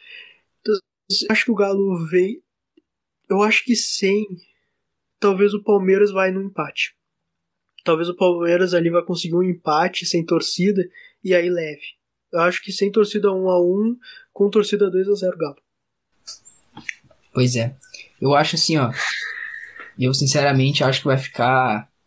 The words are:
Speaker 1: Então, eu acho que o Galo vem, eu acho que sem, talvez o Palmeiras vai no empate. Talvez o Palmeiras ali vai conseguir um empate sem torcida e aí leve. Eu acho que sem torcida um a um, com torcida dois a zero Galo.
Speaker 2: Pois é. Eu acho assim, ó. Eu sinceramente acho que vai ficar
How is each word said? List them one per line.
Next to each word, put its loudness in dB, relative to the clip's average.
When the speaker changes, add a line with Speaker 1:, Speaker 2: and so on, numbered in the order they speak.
Speaker 1:
Então, 0
eu -6
acho 0
que -2
o -2
Galo 0
vem, 0
eu 0
acho 2
que 0
sem, -2
talvez 2
o -8
Palmeiras 2
vai 0
no -4
empate. -6
Talvez 0
o -6
Palmeiras 2
ali 2
vai 0
conseguir -6
um 4
empate 0
sem 0
torcida 0
e 0
aí 2
leve. -6
Eu 0
acho 0
que -12
sem -2
torcida 2
um -2
a 4
um, 0
com 0
torcida 2
dois 0
a 2
zero -2
Galo. -6
Speaker 2:
Pois 2
é. -2
Eu 2
acho 2
assim, 0
ó. 0
Eu 0
sinceramente 2
acho 2
que -4
vai 2
ficar 0